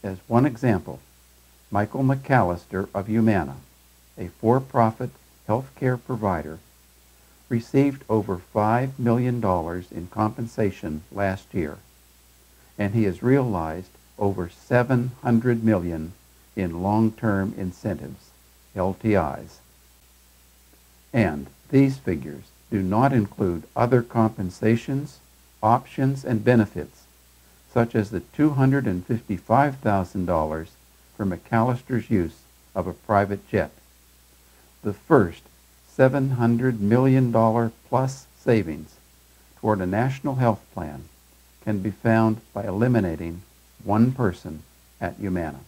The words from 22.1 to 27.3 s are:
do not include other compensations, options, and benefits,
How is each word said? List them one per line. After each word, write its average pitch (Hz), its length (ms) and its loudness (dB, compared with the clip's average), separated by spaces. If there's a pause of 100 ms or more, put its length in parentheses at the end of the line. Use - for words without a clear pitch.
do 98 140 -2
not 113 300 2
include 101 500 0 (140)
other 123 240 4
compensations, 113 1160 -2 (440)
options, 135 600 0
and 110 180 -2
benefits, 107 600 2 (680)